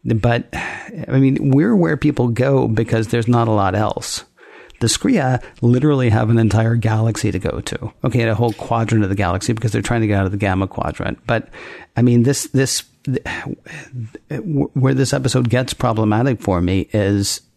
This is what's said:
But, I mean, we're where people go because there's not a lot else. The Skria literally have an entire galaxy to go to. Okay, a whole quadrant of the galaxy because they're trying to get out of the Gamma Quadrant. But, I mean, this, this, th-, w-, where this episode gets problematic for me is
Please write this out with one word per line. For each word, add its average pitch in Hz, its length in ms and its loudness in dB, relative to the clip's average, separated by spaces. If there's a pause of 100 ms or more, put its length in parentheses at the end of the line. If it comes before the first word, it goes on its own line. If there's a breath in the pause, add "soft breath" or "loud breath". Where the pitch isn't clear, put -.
But, 117 480 0
I - 640 -6
mean, 135 320 2
we're 170 240 4
where 160 220 2
people 123 320 0
go 123 400 2
because 113 400 0
there's 117 180 0
not 117 220 2
a - 20 2
lot 98 240 2
else. - 480 -4 (560 loud breath)
The 123 80 0
Skria 135 560 0 (180 loud breath)
literally 127 480 4
have 110 200 2
an 117 80 4
entire 113 380 2
galaxy 110 540 0
to 95 100 -4
go - 200 -4
to. - 320 -10 (140)
Okay, 123 180 0
a 113 120 2
whole 113 180 0
quadrant 113 500 0
of 95 60 -2
the 98 80 0
galaxy 95 340 -2
because 110 220 -2
they're 113 80 -2
trying 117 200 -2
to 110 60 0
get 104 120 2
out 98 60 2
of 95 60 -2
the 104 60 -4
Gamma 95 300 0
Quadrant. - 600 -8
But, 117 220 -2 (480 loud breath)
I 120 60 2
mean, 120 200 4
this, 135 300 0
this, 131 300 0 (200)
th-, 127 140 -4 (1120 loud breath)
w-, 151 460 -2
where 131 180 2
this 131 180 0
episode 131 380 0
gets 123 240 0
problematic 110 680 0
for 92 200 0
me 90 320 0
is 101 480 0 (160)